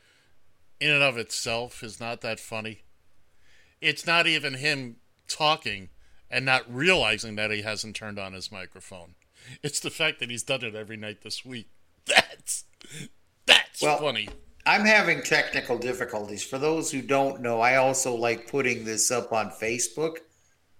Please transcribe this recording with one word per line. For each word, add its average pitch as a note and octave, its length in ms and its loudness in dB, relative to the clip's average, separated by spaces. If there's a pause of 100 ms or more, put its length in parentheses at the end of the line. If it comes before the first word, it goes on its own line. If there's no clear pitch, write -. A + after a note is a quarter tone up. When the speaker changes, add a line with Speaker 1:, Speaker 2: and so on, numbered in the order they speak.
(800)
Speaker 1:
in D3 100 2
and C#3+ 120 4
of C3 140 2
itself A#2 680 -6
is G#2+ 160 -12
not A#2 220 -8
that A2 180 -4
funny. A2 420 -10 (1000)
It's D3+ 260 0
not E3+ 200 4
even D3 280 0
him C3+ 420 -2 (320)
talking A#2+ 600 -2 (400)
and B2+ 140 -2
not B2+ 200 4 (100)
realizing A#2 600 2
that G#2+ 160 0
he G#2 100 -4
hasn't G#2+ 320 -6
turned G#2 240 -10
on F#2+ 140 -8
his F#2 180 -12
microphone. F#2 640 -16 (480)
It's - 180 -4
the C#3 100 -6
fact D#3+ 300 -2
that A#2+ 100 -6
he's A#2+ 120 -6
done C3 220 -2
it G#2+ 100 -8
every G#2+ 220 -10
night G#2+ 260 -12
this - 220 -10
week. B2 240 -12 (200)
<laughs> - 180 -20
That's, - 580 2 (840)
that's - 340 4
Speaker 2:
Well, D3 180 2
Speaker 1:
funny. A#2 300 -2 (380)
Speaker 2:
I'm G3 180 4
having F3+ 380 6
technical C3+ 560 2
difficulties. A2+ 680 -4
For C3+ 140 -6
those D#3 320 0
who C3+ 120 -4
don't C3+ 380 2
know, A#2 200 0
I B2 160 6
also C3 380 4
like A#2 360 0
putting B2 340 0
this A2 260 0
up B2 220 -2
on G#2+ 180 0
Facebook. B2+ 680 -4 (600)